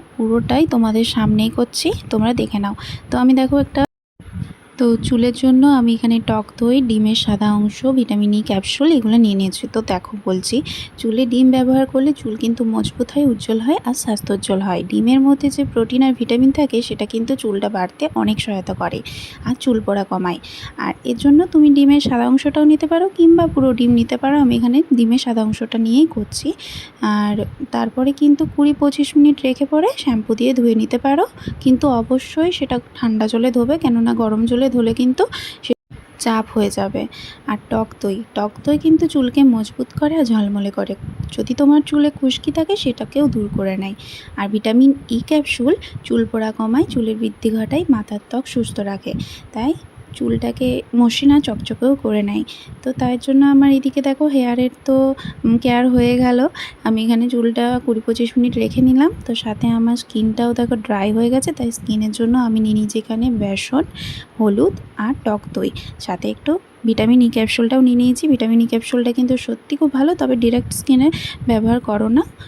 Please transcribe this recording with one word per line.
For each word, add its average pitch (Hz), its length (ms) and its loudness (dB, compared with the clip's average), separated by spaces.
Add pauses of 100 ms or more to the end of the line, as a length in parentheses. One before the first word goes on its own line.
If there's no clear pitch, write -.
(100)
পুরোটাই 233 560 0
তোমাদের 226 400 0
সামনেই 214 440 0
করছি, 240 380 -4 (200)
তোমরা 226 260 0
দেখে 220 240 -4
নাও। 202 160 -4 (320)
তো - 120 -6
আমি 254 160 4
দেখো 262 240 2
একটা, 277 240 -2 (920)
তো 247 100 0 (140)
চুলের 240 360 0
জন্য 262 340 4
আমি 247 240 4
এখানে 233 260 2
টক 214 260 -2 (100)
দই, 240 260 2
ডিমের 220 360 0
সাদা 208 340 0
অংশ, 208 260 0 (160)
ভিটামিন 208 400 0
ই 214 80 2
ক্যাপসুল, 208 500 -2
এগুলো 226 260 2
নিয়ে 208 180 4
নিয়েছি। 190 360 -2
তো 220 140 -2
দেখো 185 260 -4 (120)
বলছি, 190 320 -2 (420)
চুলে 226 280 -2
ডিম 254 240 4
ব্যবহার 262 360 2
করলে 269 260 0
চুল 220 240 -6
কিন্তু 233 280 -2
মজবুত 220 460 -4
হয়, 294 160 0
উজ্জ্বল 220 340 0
হয় 285 260 0
আর 247 100 -4
স্বাস্থ্যোজ্জ্বল 202 640 -4
হয়। 185 220 -2
ডিমের 220 380 2
মধ্যে 277 300 2
যে 285 160 -4
প্রোটিন 233 360 -2
আর 269 120 4
ভিটামিন 240 380 2
থাকে, 269 300 0
সেটা 208 240 -6
কিন্তু 226 300 -4
চুলটা 202 320 -4
বাড়তে 185 360 -4 (100)
অনেক 214 260 0
সহায়তা 190 340 -6
করে - 240 -6 (460)
আর 247 160 -2
চুল 233 200 0
পড়া 202 240 -2
কমায়। 185 340 -4 (400)
আর - 140 -6 (120)
এর 247 120 -4
জন্য 285 300 4
তুমি 302 240 6
ডিমের 285 320 6
সাদা 240 260 0
অংশটাও 285 360 2
নিতে 302 220 4
পারো 339 280 2
কিংবা 339 320 6
পুরো 269 260 2
ডিম 240 220 2
নিতে 233 220 0
পারো। 269 240 0
আমি 247 160 4
এখানে 240 220 2 (140)
ডিমের 233 280 4
সাদা 226 220 -2
অংশটা 220 360 -4
নিয়েই 233 300 4
করছি। - 400 -8 (640)
আর 208 220 0 (360)
তারপরে 240 420 -2
কিন্তু 294 340 2
কুড়ি 294 280 0
পঁচিশ 285 400 0
মিনিট 294 280 6
রেখে 262 240 0
পরে 311 220 2 (100)
শ্যাম্পু 226 360 -2
দিয়ে 233 200 0
ধুয়ে 233 200 4
নিতে 220 240 0
পারো, 277 260 2 (360)
কিন্তু 254 320 2
অবশ্যই 262 600 -2
সেটা 262 240 -4 (180)
ঠান্ডা 220 320 0
জলে 233 240 0
ধোবে, 247 280 0
কেননা 233 360 0
গরম 220 300 0
জলে 247 280 0
ধুলে 226 220 0
কিন্তু 254 300 0 (380)
সে - 100 -6 (460)
চাপ 220 340 -2
হয়ে 208 180 0
যাবে। 196 320 -6 (460)
আর 214 100 -4 (100)
টক 220 200 -2 (100)
দই, 196 180 -4 (180)
টক 208 180 -4 (100)
দই 294 160 0
কিন্তু 320 300 2
চুলকে 269 360 0
মজবুত 233 520 0
করে 294 200 0
আর 311 80 2
ঝলমলে 202 460 0
করে। 196 240 -6 (380)
যদি 220 220 -6
তোমার 294 280 4
চুলে 294 280 0
খুশকি 277 420 -4
থাকে, 330 240 -2
সেটাকেও 262 520 -2
দূর 214 260 -2
করে 190 220 -2
নেয়। 196 200 -8 (400)
আর 202 120 -4
ভিটামিন 220 420 4 (200)
ই 233 160 -2
ক্যাপসুল 294 460 0 (320)
চুল 233 220 -2
পড়া 220 260 -4
কমায়, 226 340 0
চুলের 220 320 -4
বৃদ্ধি 220 320 -4
ঘটায়, 220 380 -2
মাথার 214 380 -2
ত্বক 247 200 -6
সুস্থ - 340 -6
রাখে, 196 320 -8 (400)
তাই 262 200 -2 (400)
চুলটাকে 233 560 -4 (260)
মসৃণ 240 380 2
আর 285 100 4
চকচকেও 233 540 -4
করে 214 260 -2
নেয়। 202 220 -4 (360)
তো - 120 -8
তাই 247 260 -2
জন্য 269 280 2
আমার 277 260 6
এদিকে 269 300 0
দেখো 277 260 -2
হেয়ারের 254 440 0 (120)
তো, 269 120 2 (440)
উম, 226 180 2
কেয়ার 240 300 2
হয়ে 247 300 4
গেল। 247 200 2 (460)
আমি 220 180 0
এখানে 233 260 2
চুলটা 240 360 0 (180)
কুড়ি 226 180 -2
পঁচিশ 233 320 -2
মিনিট 247 240 0
রেখে 220 260 -2
নিলাম। 262 280 4 (140)
তো 247 100 -6
সাথে 226 340 -6
আমার 233 280 0
স্কিনটাও 226 560 -2
দেখো 240 240 -2
ড্রাই 208 360 -2
হয়ে 233 180 2
গেছে, 262 220 0
তাই 240 200 -4
স্কিনের 214 400 -4
জন্য 233 260 0
আমি 226 220 0
নিয়ে 214 180 0
নিয়েছি 214 200 -2
এখানে 226 280 -4 (140)
বেসন, 202 440 -2 (500)
হলুদ 220 400 2 (240)
আর 226 240 -4
টক 208 200 -4 (100)
দই, 190 180 -4 (280)
সাথে - 320 -8
একটু 294 220 -6 (320)
ভিটামিন 226 380 4
ই 233 80 4
ক্যাপসুলটাও 233 500 0
নিয়ে 247 200 4
নিয়েছি। 247 280 2
ভিটামিন 233 320 2
ই 233 60 2
ক্যাপসুলটা 233 460 -2
কিন্তু 254 260 0
সত্যি - 380 -8
খুব 302 160 0
ভালো, 277 220 2
তবে 254 220 -2
ডাইরেক্ট 240 360 0
স্কিনে 262 360 2 (380)
ব্যবহার 226 340 2
করো 220 280 -2
না, 247 140 4 (260)